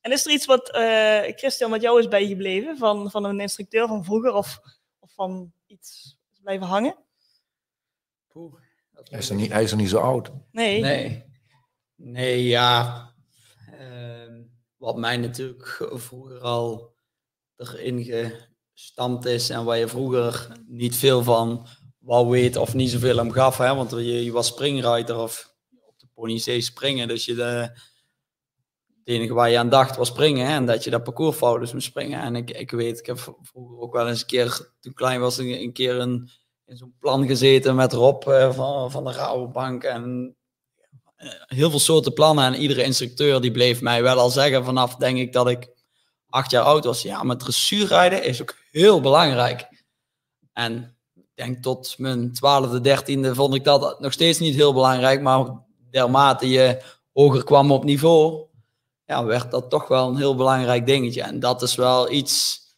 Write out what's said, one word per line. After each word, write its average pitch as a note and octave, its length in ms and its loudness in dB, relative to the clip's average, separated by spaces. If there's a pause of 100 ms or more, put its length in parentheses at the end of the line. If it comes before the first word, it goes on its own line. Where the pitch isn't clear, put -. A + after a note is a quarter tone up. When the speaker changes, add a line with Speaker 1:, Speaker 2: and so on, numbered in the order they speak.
Speaker 1:
En A#3 120 -4
is C#4+ 140 -2
er D4+ 60 0
iets D4 140 0
wat, B3+ 240 2
eh, A3 500 2 (160)
Christian, B3 340 -4
wat A3 120 -2
jou A#3+ 180 4
is A3+ 80 0
bijgebleven G3 680 -2
van, G#3 320 -2
van G#3 140 -6
een G3+ 160 -6
instructeur G#3+ 480 -4
van G#3+ 160 -6
vroeger A3+ 280 -2
of, - 280 -4 (380)
of - 160 -20
van F#3 380 -10 (140)
iets - 500 -20 (160)
is - 100 -20
blijven G3 240 -8
hangen? G#3+ 300 -2 (1300)
Speaker 2:
Poeh, E3 240 -20 (400)
dat - 160 -20
Speaker 3:
Hij B2+ 100 -14
is G#2 100 -8
Speaker 2:
weet - 0 -
Speaker 3:
er G#2 60 -6
Speaker 2:
ik G2+ 80 -2
Speaker 3:
niet, G#2+ 100 -4
hij G#2+ 100 2
is G#2+ 80 0
er G#2+ 60 -2
niet G#2 120 0
zo G2+ 100 2
oud. B2 320 -2 (220)
Speaker 1:
Nee. A3 280 -2
Speaker 2:
Nee. C3+ 440 -4 (720)
Nee, B2 520 -4
ja. A#2+ 600 2 (720)
Ehm, A#2+ 640 -20 (340)
wat A#2 200 -8
mij A#2 200 -2
natuurlijk A#2+ 760 -8
vroeger B2+ 480 -16
al A#2+ 540 -6 (640)
erin A#2+ 480 -10 (720)
gestampt B2 500 -8
is A#2+ 260 -2
en A#2 140 -8
waar A#2 140 0
je A2+ 100 0
vroeger B2 600 -2 (180)
niet A#2+ 300 -6
veel C3 260 2
van A#2 440 0 (320)
wou A#2+ 300 2
weten B2 320 2
of - 140 -2
niet C3 160 0
zoveel A#2+ 280 0
om A#2 140 -2
gaf, C3 260 2
hè, C3+ 160 2
want B2+ 160 -4
je, A#2+ 340 -4
je A#2+ 80 -8
was A#2 140 -2
springruiter A#2+ 680 -2
of - 380 -10 (320)
op - 120 -20
de - 160 -20
ponyzee A2+ 460 -6
springen, B2+ 480 -6
dus A#2 160 -6
je A#2+ 100 -6
de, A#2 80 -4 (1600)
het - 80 -20 (100)
enige A#2 180 -4
waar A#2 160 2
je A#2 80 2
aan A#2+ 100 0
dacht C3 280 4
was A#2+ 120 -2
springen, C#3 380 0
hè, D3 80 -2
en C3 120 -2
dat A2+ 180 -2
je - 60 -6
dat A#2+ 140 -4
parcoursfoutjes A#2+ 680 -2
moest B2+ 140 -10
springen. - 340 -10
En A#2+ 160 -6
ik, A#2+ 140 -10
ik - 200 -14
weet, A#2 280 -6
ik - 80 -20
heb B2 120 -10
v-, - 100 -16 (140)
vroeger B2 360 -20
ook A#2+ 140 -14
wel A#2+ 160 -2
eens A#2 120 -4
een - 60 -8
keer, B2 300 -2
toen - 340 -18
ik C3 40 -20
klein B2+ 260 -2
was, B2 180 -2
een, B2 240 -6
een A#2+ 100 -10
keer B2+ 280 -2
een, B2 300 -4 (360)
in B2 100 -20
zo'n B2 220 -20
plan C3+ 280 0
gezeten C3 480 4
met C3 180 2
Rob, C3 360 4
eh, C3 260 4
van, C3 360 -4
van C3 140 -10
de B2+ 80 -8
Rabobank B2+ 720 -6
en, B2 520 -8 (800)
eh, - 120 -20 (180)
heel C#3+ 240 2
veel D3 80 -2
soorten D3 340 4
plannen. D3+ 320 4
En B2+ 160 2
iedere C#3 220 0
instructeur C3+ 580 0
die B2 100 0
bleef B2 300 2
mij A#2+ 220 0
wel B2+ 160 4
al B2 120 4
zeggen C3+ 340 2
vanaf, B2+ 320 0
denk B2+ 220 0
ik, B2 140 -6
dat B2 160 2
ik B2 200 -6 (600)
acht C3 220 -2
jaar B2 120 4
oud D3 220 4
was: - 180 -4
"Ja, - 200 -8
maar B2+ 140 -2
dressuurrijden F3+ 880 0
is B2 180 -4
ook - 140 -14 (140)
heel F3+ 300 6
belangrijk." C3+ 840 2 (680)
En A#2 440 -8 (180)
ik - 100 -20 (100)
denk B2 280 -10
tot C3 360 -6
mijn B2 340 -4
twaalfde, C3 480 2
dertiende C3+ 540 0
vond C3+ 200 2
ik C3+ 100 -2
dat C#3+ 360 2
nog C3+ 120 -6
steeds E3 260 2
niet D#3+ 160 0
heel D3 180 6
belangrijk, C3 500 4
maar C3 240 4 (440)
naarmate C3 580 2
je B2+ 340 4 (300)
hoger C3+ 320 6
kwam C#3+ 280 6
op C3+ 120 2
niveau, D#3 640 4 (580)
ja, C3 200 -4
werd A#2+ 260 -2
dat B2+ 200 -4
toch - 180 -2
wel C3 200 2
een B2+ 80 -2
heel C#3 180 2
belangrijk B2+ 520 2
dingetje. B2 360 0
En - 180 -8
dat B2 220 -2
is B2 120 -2
wel B2+ 380 2
iets - 480 -2 (180)